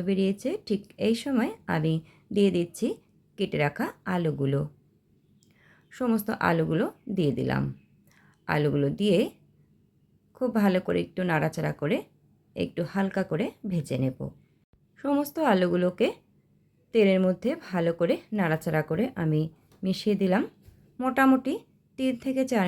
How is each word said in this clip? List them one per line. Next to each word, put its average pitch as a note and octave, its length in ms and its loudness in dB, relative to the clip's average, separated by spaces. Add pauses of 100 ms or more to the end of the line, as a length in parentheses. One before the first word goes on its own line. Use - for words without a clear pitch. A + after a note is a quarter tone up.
বেরিয়েছে। G3 420 0 (160)
ঠিক G3+ 160 -2 (160)
এই A3 180 0
সময় C4 360 -2 (160)
আমি D#3+ 260 0 (380)
দিয়ে G3 200 4
দিচ্ছি F3 360 -2 (500)
কেটে F#3+ 200 -2
রাখা D3 280 0 (200)
আলুগুলো। C#3+ 560 -2 (1300)
সমস্ত A3+ 340 0 (220)
আলুগুলো E3 360 2 (300)
দিয়ে D#3+ 160 2
দিলাম। C3 320 -2 (840)
আলুগুলো D3 400 0 (120)
দিয়ে G3+ 180 4 (1160)
খুব B3+ 220 -4
ভালো G3+ 300 4
করে F3 160 0
একটু E3+ 220 -6
নাড়াচাড়া D#3 500 0
করে D#3+ 240 -2 (580)
একটু - 340 -4
হালকা F#3+ 340 -2
করে F3 220 -4 (220)
ভেজে D#3+ 300 -4
নেব। C3 220 -2 (800)
সমস্ত C#4+ 360 -2 (160)
আলুগুলোকে F3+ 560 2 (840)
তেলের G3 260 4
মধ্যে F#3 300 0 (140)
ভালো E3+ 300 0
করে E3+ 220 0 (180)
নাড়াচাড়া D#3+ 500 0
করে D#3+ 220 -2 (100)
আমি D#3 260 0 (420)
মিশিয়ে F#3+ 320 0
দিলাম। G3 280 2 (560)
মোটামুটি C4 540 4 (460)
তিন C4 140 0 (100)
থেকে C4 220 0
চার A3+ 220 2